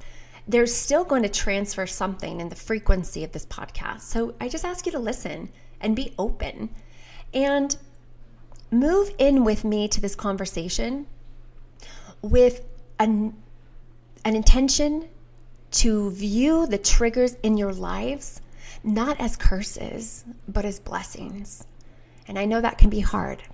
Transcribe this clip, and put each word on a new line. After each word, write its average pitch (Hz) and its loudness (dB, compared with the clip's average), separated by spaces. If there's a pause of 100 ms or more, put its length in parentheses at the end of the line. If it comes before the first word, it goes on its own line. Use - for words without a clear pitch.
(480)
there's 240 4
still 311 2
going 269 2
to 208 0
transfer 202 -2
something 185 -6
in 170 -8
the - -14
frequency 190 0
of 156 -8
this - -10
podcast. - -8
So 233 -4
I 247 -6
just 320 -8
ask 359 -6
you 339 -4
to 311 -4
listen 185 -6 (300)
and 214 0
be 175 -6
open 185 -4 (600)
and 277 0 (960)
move 339 4
in 269 6
with 214 2
me 208 0
to - 0
this 196 0
conversation 196 -4 (1160)
with 247 6 (360)
an, 214 2 (880)
an 220 0
intention 294 4 (640)
to 214 4
view 240 2
the 214 -2
triggers 247 4
in 214 2
your 202 -2
lives 190 -6 (440)
not 226 0
as 233 0
curses, - 0 (220)
but 202 -2
as 208 -6
blessings. - -10 (640)
And 202 -8
I 202 -2
know 220 0
that - 0
can 208 12
be 214 -2
hard, 175 -2 (100)